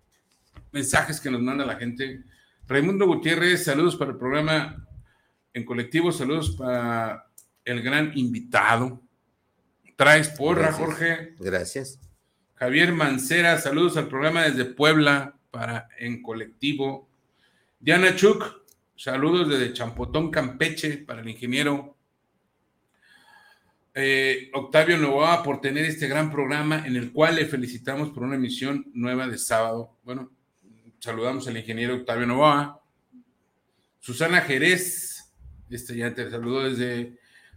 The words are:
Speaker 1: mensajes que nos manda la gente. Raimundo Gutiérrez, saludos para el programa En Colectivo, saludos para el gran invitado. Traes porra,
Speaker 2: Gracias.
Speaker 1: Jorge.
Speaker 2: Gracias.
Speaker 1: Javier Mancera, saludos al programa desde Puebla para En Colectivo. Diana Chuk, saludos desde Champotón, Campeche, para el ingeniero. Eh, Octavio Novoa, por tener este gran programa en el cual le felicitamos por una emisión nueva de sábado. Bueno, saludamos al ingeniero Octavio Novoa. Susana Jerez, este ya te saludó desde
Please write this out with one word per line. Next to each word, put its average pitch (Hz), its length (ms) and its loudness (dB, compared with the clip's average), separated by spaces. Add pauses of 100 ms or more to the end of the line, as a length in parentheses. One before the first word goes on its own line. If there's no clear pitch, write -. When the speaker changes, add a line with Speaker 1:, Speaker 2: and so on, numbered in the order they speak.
(720)
Speaker 1:
mensajes 151 480 -2
que 143 120 -6
nos 120 100 -2
manda 135 240 -2
la 113 100 -6
gente. 120 480 -8 (440)
Raimundo 185 400 2
Gutiérrez, 165 560 2
saludos 160 320 2
para 139 160 -4
el 113 60 -12
programa 151 680 -2 (680)
En 120 120 -6
Colectivo, 143 460 0
saludos 165 400 -2
para 117 760 -4 (380)
el 120 160 -4
gran 147 360 0
invitado. 117 840 0 (960)
Traes 151 340 8
porra, 160 380 2
Speaker 2:
Gracias. 160 180 0
Speaker 1:
Jorge. 160 540 -2
Speaker 2:
Gracias. 95 600 -4 (560)
Speaker 1:
Javier 147 380 4
Mancera, 160 680 2
saludos 156 380 0
al 139 120 -2
programa 156 340 0
desde 127 220 0
Puebla 143 720 2 (140)
para 117 360 -8 (100)
En 120 240 -8
Colectivo. 135 880 -6 (680)
Diana 170 360 4
Chuk, 202 280 6 (520)
saludos 151 540 2
desde 127 240 0
Champotón, 147 580 -4
Campeche, 156 680 -2
para 117 220 -14
el 113 80 -12
ingeniero. 135 680 -4 (2000)
Eh, 135 600 0
Octavio 156 440 4
Novoa, 151 440 4
por 139 180 -2
tener 139 260 -2
este 156 220 -4
gran 151 240 0
programa 147 540 -2
en 123 100 -2
el 120 160 -4
cual 160 240 4
le 156 100 0
felicitamos 135 640 -6
por - 120 -10
una 135 120 -4
emisión 135 580 -4
nueva 127 340 -2
de 113 100 -6
sábado. 113 680 -2
Bueno, 127 280 -12 (680)
saludamos 117 480 -4
al 113 100 -6
ingeniero 113 380 -4
Octavio 120 320 -2
Novoa. 143 540 2 (1160)
Susana 165 420 0
Jerez, 165 920 -2 (360)
este 120 280 -12
ya 117 160 -2
te 120 160 -8
saludó 123 400 -2
desde 120 480 -4 (400)